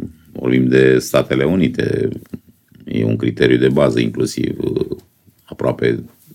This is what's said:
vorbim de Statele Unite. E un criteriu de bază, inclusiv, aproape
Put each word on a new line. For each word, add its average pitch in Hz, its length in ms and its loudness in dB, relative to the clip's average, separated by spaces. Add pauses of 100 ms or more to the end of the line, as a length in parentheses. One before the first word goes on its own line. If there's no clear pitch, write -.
(320)
vorbim 64 360 0
de 65 300 6
Statele 65 460 0
Unite. - 640 0 (760)
E - 200 -2
un 57 120 0
criteriu 64 400 2
de 64 120 2
bază, 65 320 2
inclusiv, - 560 -4 (880)
aproape - 600 -4 (300)